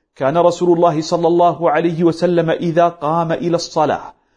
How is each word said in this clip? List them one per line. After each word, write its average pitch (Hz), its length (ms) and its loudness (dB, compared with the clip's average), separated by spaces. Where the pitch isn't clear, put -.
كان 139 220 -2
رسول 175 400 2
الله 165 240 2
صلى 170 260 -2
الله 170 440 2
عليه 170 320 -2
وسلم 165 460 0
إذا 170 380 0
قام 165 440 -4
إلى 165 240 -2
الصلاة 147 580 -4